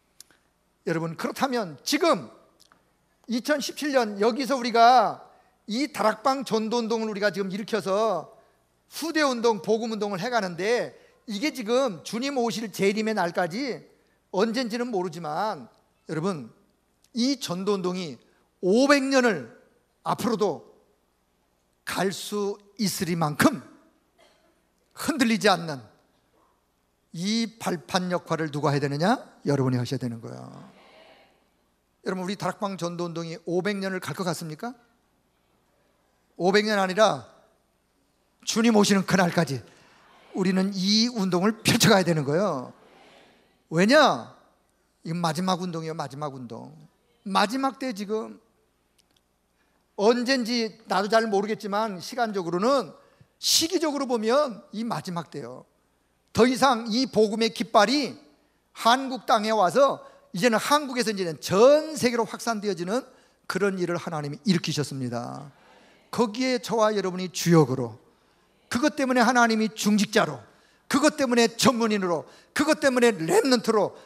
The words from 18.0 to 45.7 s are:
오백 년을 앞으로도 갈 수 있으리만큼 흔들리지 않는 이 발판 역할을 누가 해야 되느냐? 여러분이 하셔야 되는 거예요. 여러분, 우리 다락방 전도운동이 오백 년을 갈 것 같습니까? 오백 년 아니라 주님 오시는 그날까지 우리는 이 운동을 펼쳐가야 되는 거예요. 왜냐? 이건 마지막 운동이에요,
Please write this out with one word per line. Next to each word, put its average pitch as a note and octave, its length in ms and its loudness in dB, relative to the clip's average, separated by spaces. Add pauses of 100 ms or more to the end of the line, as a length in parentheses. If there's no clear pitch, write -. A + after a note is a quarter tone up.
오백 C4 420 4
년을 B3 540 0 (440)
앞으로도 F3+ 680 -2 (1160)
갈 F#3 260 -2
수 G#3 460 -6 (200)
있으리만큼 E3+ 840 0 (1300)
흔들리지 A3+ 560 0
않는 E3 320 0 (1300)
이 G#3+ 460 -4
발판 F3+ 520 -4
역할을 E3 400 -2
누가 D3 200 0
해야 C#3+ 100 2
되느냐? D3 380 0 (280)
여러분이 C3 320 2
하셔야 B2 200 -4
되는 A#2 220 -8
거예요. B2 500 -16 (1300)
여러분, F#3 200 -6
우리 F#3+ 120 -6
다락방 F#3 400 -6
전도운동이 E3+ 720 -8
오백 F#3 320 -2
년을 F#3+ 200 -6
갈 D#3 160 -8
것 F#3+ 100 -6
같습니까? E3+ 500 -8 (1600)
오백 G3 300 2
년 G#3+ 120 0
아니라 F#3 480 2 (1160)
주님 A3 320 4
오시는 G3+ 300 4
그날까지 E3 560 0 (720)
우리는 F#3+ 400 0
이 G#3 340 2
운동을 G3 540 0
펼쳐가야 G#3+ 420 4
되는 D#3 200 0
거예요. D3 500 -2 (960)
왜냐? F3+ 680 4 (640)
이건 E3+ 160 -6
마지막 E3+ 440 -2
운동이에요, E3 320 -6